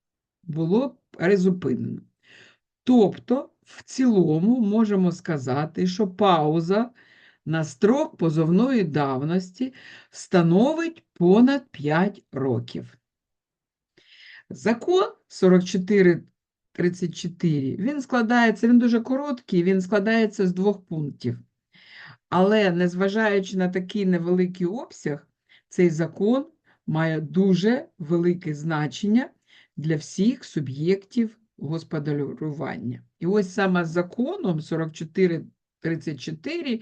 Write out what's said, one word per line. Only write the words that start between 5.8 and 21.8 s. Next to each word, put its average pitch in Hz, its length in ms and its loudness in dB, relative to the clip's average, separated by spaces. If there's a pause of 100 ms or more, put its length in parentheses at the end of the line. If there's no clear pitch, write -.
що 196 220 -2
пауза 175 840 0 (560)
на 160 180 -4
строк 254 520 0
позовної 180 680 2
давності 151 920 -4 (360)
становить 247 1000 2
понад 240 580 4
п'ять 165 640 -2
років. 123 640 -6 (1500)
Закон 349 600 0 (160)
сорок 180 360 4
чотири 185 580 2 (500)
тридцять 175 420 -4
чотири, 147 640 -4
він 269 260 -4
складається, 233 640 2
він 240 100 8
дуже 233 220 2
короткий, 262 640 -2
він 190 180 2
складається 208 640 0
з 180 60 0
двох 196 340 -2
пунктів. 139 520 -6 (920)